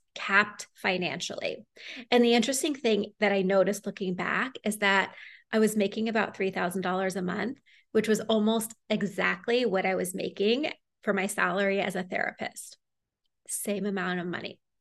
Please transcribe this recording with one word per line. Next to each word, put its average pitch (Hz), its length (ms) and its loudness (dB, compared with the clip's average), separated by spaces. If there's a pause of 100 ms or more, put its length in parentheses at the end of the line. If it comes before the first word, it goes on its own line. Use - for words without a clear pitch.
(160)
capped - 600 2
financially. 180 880 -4 (460)
And 240 100 8
the 233 120 6
interesting 262 420 2
thing 220 460 0
that 208 100 4
I 196 100 2
noticed 190 440 2
looking 190 300 -4
back 185 400 -2 (100)
is 208 140 -2
that 196 360 2 (340)
I 220 100 2
was 214 180 4
making 214 320 0
about 220 260 0
three 190 160 -2
thousand 185 300 -2
dollars 185 340 -2
a 190 60 -4
month, 208 380 -4 (340)
which 220 160 2
was 214 100 2
almost 220 560 0 (140)
exactly 208 760 0
what 185 200 0
I 185 100 0
was 180 180 -2
making 208 600 -2 (300)
for 208 100 2
my 196 140 0
salary 196 520 0
as 190 160 -2
a 185 80 -4
therapist. - 720 -6 (720)
Same 202 380 -4
amount 185 340 -2
of 170 80 -4
money, - 320 -8 (220)